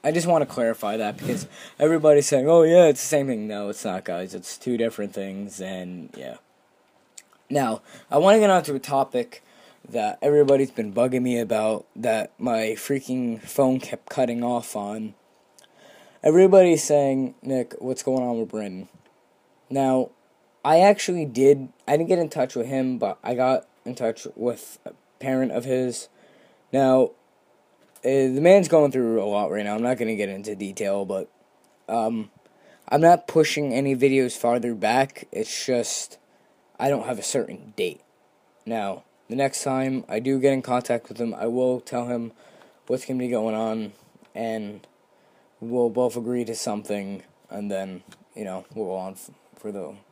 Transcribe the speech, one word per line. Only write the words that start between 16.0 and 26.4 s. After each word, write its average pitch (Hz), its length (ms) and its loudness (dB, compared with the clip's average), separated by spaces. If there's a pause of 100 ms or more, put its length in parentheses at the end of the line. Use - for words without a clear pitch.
Everybody's 180 640 8
saying, 135 580 0
"Nick, 131 380 -4
what's 127 240 -8
going 131 200 -2
on 120 160 -2
with 113 100 -6
Brandon?" 98 400 -10 (800)
Now, 131 400 0 (560)
I 156 140 6
actually 190 440 4
did, 135 460 4 (180)
I 139 80 2
didn't 165 140 0
get 180 100 2
in 160 80 -2
touch 135 280 -4
with 135 100 -4
him, 131 320 -4
but 101 260 -4
I 123 120 -4
got 127 320 0 (180)
in 123 100 -10
touch 117 400 -6
with - 500 -8
a - 60 -14 (280)
parent 131 340 -2
of 120 100 -4
his. 127 460 -4 (640)